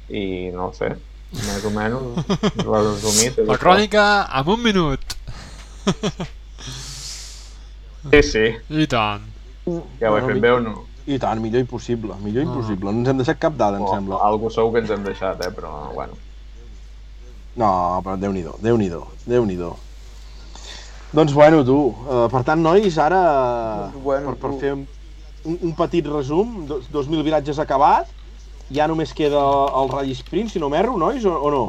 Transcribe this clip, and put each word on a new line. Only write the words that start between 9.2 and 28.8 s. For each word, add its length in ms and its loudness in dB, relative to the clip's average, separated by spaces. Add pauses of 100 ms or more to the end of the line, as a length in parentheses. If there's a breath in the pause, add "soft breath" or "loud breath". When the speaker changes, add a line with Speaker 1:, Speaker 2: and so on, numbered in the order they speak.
Speaker 1:
Ja 140 2
ho 60 4
he 40 2
Speaker 3:
Bueno, 60 0
Speaker 1:
fet 100 2
Speaker 3:
mi-, 60 -2
Speaker 1:
bé 100 8
o 80 6
no? 140 -4 (280)
Speaker 3:
i 180 -2
tant, 160 0
millor 240 0
impossible, 600 -4
millor 240 -2
Speaker 2:
No. 80 -4
Speaker 3:
impossible. 380 -4
No 80 0
ens 100 2
hem 100 2
deixat 180 0
cap 160 0
dada, 240 2
em 80 -4
Speaker 1:
Oh, 80 0
Speaker 3:
sembla. 320 -4
Speaker 1:
algú 240 2
segur 240 0
que 80 2
ens 80 -2
hem 160 -2
deixat, 400 -4
eh, 80 -6
però 400 -10
bueno. 200 -10 (1400)
Speaker 3:
No, 480 2
però 140 -4
Déu-n'hi-do, 420 -2
Déu-n'hi-do, 440 2 (220)
Déu-n'hi-do. 440 0 (1400 loud breath)
Doncs 200 6
bueno, 300 10
tu, 140 6 (320)
eh, 200 4
per 140 2
tant, 160 2
nois, 380 4
ara, 240 4 (720)
Speaker 4:
Doncs 120 -12
bueno, 300 -2
Speaker 3:
per, 80 -10
per 100 -4
Speaker 4:
tu. 80 -6
Speaker 3:
fer 140 0
un, 80 -6 (640)
un, 160 -4
un 140 -2
petit 320 2
resum, 600 0
do-, 220 -4
dos 180 -2
mil 160 0
viratges 360 0
acabat, 500 4 (640)
ja 140 2